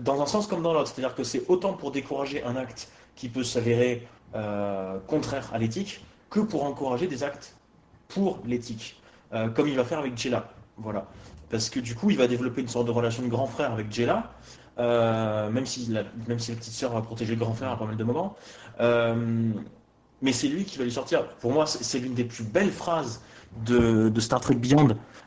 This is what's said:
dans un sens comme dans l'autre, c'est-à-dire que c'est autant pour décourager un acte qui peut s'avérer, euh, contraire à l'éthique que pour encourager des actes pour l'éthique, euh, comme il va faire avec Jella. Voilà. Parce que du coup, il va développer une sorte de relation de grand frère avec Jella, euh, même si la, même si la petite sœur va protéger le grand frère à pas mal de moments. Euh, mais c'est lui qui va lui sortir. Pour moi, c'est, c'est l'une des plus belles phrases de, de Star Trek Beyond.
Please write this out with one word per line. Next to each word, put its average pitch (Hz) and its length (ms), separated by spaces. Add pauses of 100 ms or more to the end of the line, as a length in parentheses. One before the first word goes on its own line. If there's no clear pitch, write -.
dans 135 200
un 143 40
sens 208 220
comme 175 160
dans 165 100
l'autre, 147 200
c'est-à-dire 127 220
que 131 80
c'est 120 240
autant 185 260
pour 139 180
décourager 139 520
un 123 120
acte 127 340 (260)
qui 127 140
peut 123 140
s'avérer, 117 640 (280)
euh, 101 640 (100)
contraire 135 460
à 113 60
l'éthique 113 440 (280)
que 208 80
pour 190 240
encourager 139 420
des 139 180
actes - 320 (520)
pour 190 380
l'éthique, 117 540 (340)
euh, 113 160
comme 147 180
il 143 80
va 127 80
faire 151 160
avec 131 180
Jella. 117 340 (260)
Voilà. 107 280 (440)
Parce 113 200
que - 100
du 117 140
coup, 202 160
il 165 80
va 131 80
développer 120 360
une 123 60
sorte 120 200
de 120 40
relation 117 300
de 123 60
grand 117 180
frère 131 260
avec 107 200
Jella, 135 420 (460)
euh, 113 720
même 127 160
si 120 240
la, 107 120 (240)
même 117 120
si 117 120
la 113 60
petite - 160
sœur 123 200
va 117 80
protéger 113 340
le 110 40
grand 113 140
frère 131 160
à 120 80
pas 113 80
mal 107 120
de 110 60
moments. 160 320 (440)
Euh, 117 720 (720)
mais 135 80
c'est 131 160
lui 160 180
qui - 140
va 127 60
lui 120 60
sortir. 135 360 (140)
Pour 123 100
moi, 151 160
c'est, - 160
c'est - 160
l'une 123 160
des 120 80
plus 117 200
belles 170 280
phrases 147 500 (440)
de, 113 440
de 110 100
Star 120 220
Trek 135 140
Beyond. 123 400 (320)